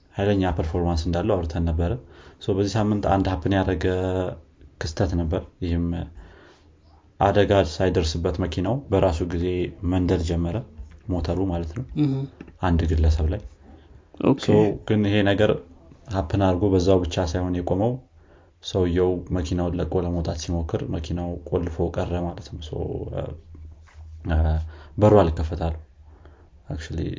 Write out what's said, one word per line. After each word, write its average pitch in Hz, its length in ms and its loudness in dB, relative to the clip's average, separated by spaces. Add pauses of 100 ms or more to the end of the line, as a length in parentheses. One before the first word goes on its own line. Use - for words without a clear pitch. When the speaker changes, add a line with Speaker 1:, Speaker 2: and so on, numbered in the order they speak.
(160)
Speaker 1:
ኃይለኛ 101 360 2
ፐርፎርማንስ 85 520 0
እንዳለው 90 300 0
አውርተን 85 320 -2
ነበረ። 85 260 0 (480)
ሶ - 140 -2
በዚህ 98 180 0
ሳምንት 104 340 0
አንድ 98 220 4
ሀፕን 95 260 0
ያደረገ 92 320 2 (920)
ክስተት - 360 -2
ነበር። 85 280 0 (180)
ይህም 85 260 0 (1300)
አደጋ 98 320 4 (160)
ሳይደርስበት 90 720 0
መኪናው 92 360 -2 (100)
በራሱ 92 400 2
ጊዜ 87 200 -2 (400)
መንደድ 90 380 2
ጀመረ፣ 85 340 -2 (500)
ሞተሩ 87 380 -2
ማለት 85 280 -4
ነው፣ 123 120 -8 (120)
Speaker 2:
እህ። 147 160 2 (480)
Speaker 1:
አንድ 85 240 2
ግለሰብ 80 440 4
ላይ። 101 120 -4 (800)
Speaker 2:
ኦኬ። - 220 2
Speaker 1:
ሶ - 80 -4 (340)
ግን 107 200 2
ይሄ 101 200 2
ነገር 101 280 4 (560)
ሀፕን 95 360 -2
አድርጎ 92 260 2
በዛው 92 300 4
ብቻ 87 280 -2
ሳይሆን 90 280 -2
የቆመው 95 380 0 (720)
ሰውየው 92 480 2 (200)
መኪናውን 87 440 -2
ለቆ 82 240 -4
ለመውጣት 87 400 -2
ሲሞክር 82 480 -4
መኪናው 87 420 -4 (140)
ቆልፎ 87 340 -4 (120)
ቀረ 90 320 -4
ማለት 87 260 -8
ነው። 87 140 -12
ሶ፣ - 120 -12 (340)
እ፣ 90 160 -6 (1000)
እ፣ 82 120 0 (600)
በሩ 104 200 6
አልከፈታል። 80 580 2 (960)
Actually፣ 82 380 -6 (120)